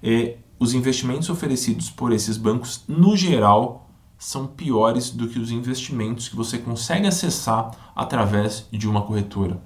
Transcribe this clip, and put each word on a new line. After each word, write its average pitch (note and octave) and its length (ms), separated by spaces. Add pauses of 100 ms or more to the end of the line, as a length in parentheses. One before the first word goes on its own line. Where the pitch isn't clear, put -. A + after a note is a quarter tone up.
é, A#2 380 (220)
os A#2+ 120
investimentos B2+ 560
oferecidos B2+ 640
por A#2+ 220
esses G#2+ 240
bancos, A2+ 520
no F3+ 280
geral, B2 720 (260)
são - 300
piores A#2+ 640
do A#2 180
que B2 100
os A#2 120
investimentos A#2 760
que - 80
você A2+ 200
consegue E3 520
acessar A#2 640 (240)
através G#2 760
de G#2+ 160
uma G#2 140
corretora. G2 640